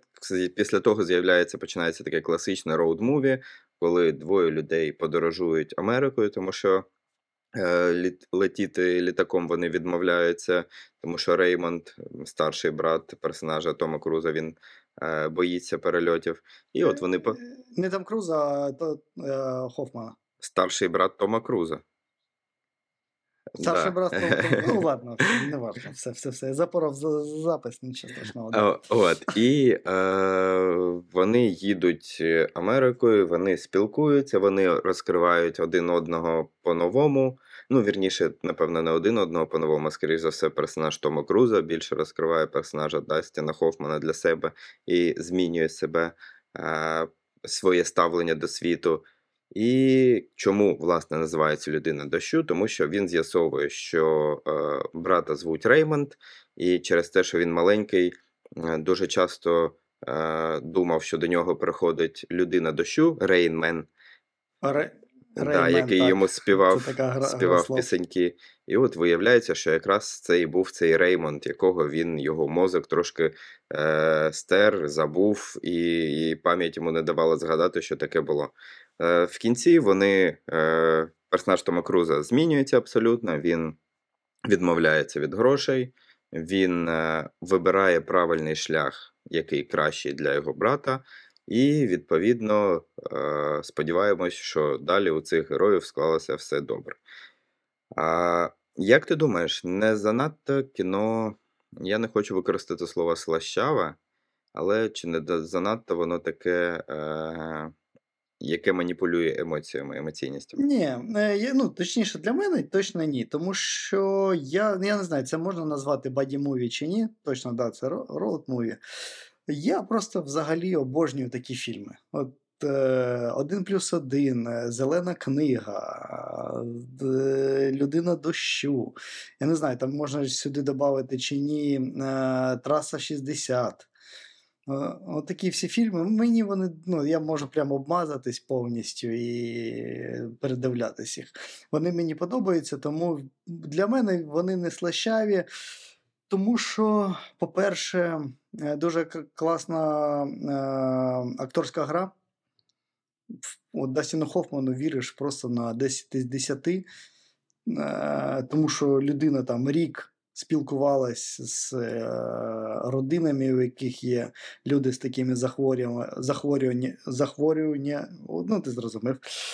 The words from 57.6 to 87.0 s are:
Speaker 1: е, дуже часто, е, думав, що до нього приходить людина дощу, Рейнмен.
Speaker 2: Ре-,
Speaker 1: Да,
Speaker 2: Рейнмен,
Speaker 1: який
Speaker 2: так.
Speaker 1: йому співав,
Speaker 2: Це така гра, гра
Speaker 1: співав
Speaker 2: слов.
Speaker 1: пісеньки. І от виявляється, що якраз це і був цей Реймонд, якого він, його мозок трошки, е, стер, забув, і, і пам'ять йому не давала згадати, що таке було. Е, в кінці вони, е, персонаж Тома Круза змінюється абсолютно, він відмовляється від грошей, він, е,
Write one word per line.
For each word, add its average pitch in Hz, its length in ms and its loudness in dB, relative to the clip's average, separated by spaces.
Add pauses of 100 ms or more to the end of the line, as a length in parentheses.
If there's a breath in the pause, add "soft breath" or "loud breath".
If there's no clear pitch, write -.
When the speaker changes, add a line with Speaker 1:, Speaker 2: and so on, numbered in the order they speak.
Speaker 1:
е, 82 200 -4
дуже 90 300 0
часто, 85 680 0 (320)
е, 80 520 -2
думав, 82 440 0
що - 140 -4
до 82 100 -2
нього 87 280 0
приходить 85 760 0
людина 87 400 2
дощу, 151 500 0
Рейнмен. 82 640 2 (760 soft breath)
Speaker 2:
Ре-, 143 300 -2 (440)
Speaker 1:
Да, - 80 -6
Speaker 2:
Рейнмен, 85 320 4
Speaker 1:
який 90 240 4
Speaker 2:
так. 90 100 6
Speaker 1:
йому 95 180 6
співав, 95 540 4
Speaker 2:
Це 135 100 -6
така 131 120 -2
гра, 127 100 0
гра 131 140 -2
Speaker 1:
співав 90 380 4
Speaker 2:
слов. 131 140 -4
Speaker 1:
пісеньки. 87 560 0 (320 soft breath)
І 92 100 2
от 123 180 4
виявляється, 87 600 4
що - 160 -2
якраз 98 500 0
це 87 180 2
і 85 60 2
був 87 260 0
цей 82 260 4
Реймонд, 82 500 0
якого 90 420 2
він, 80 300 -2
його 76 280 -2
мозок 87 400 0
трошки, 80 460 -2 (400 loud breath)
е, 78 600 2
стер, 98 560 2
забув, 78 720 0
і, 85 380 0 (280)
і 80 60 -2
пам'ять 87 420 0
йому 82 140 -2
не 80 100 0
давала 80 360 2
згадати, 82 440 2
що - 140 -6
таке 78 260 -2
було. 73 280 -2 (520 loud breath)
Е, 87 240 4
в - 120 -6
кінці 123 420 6
вони, 98 580 4 (140)
е, 80 560 4 (220)
персонаж 92 320 2
Тома 85 200 0
Круза 80 420 2
змінюється 139 540 4
абсолютно, 113 640 0
він 82 340 0 (760)
відмовляється 82 720 4
від - 140 -4
грошей, 131 600 2 (400 soft breath)
він, 87 560 2
е, 80 400 -2 (120)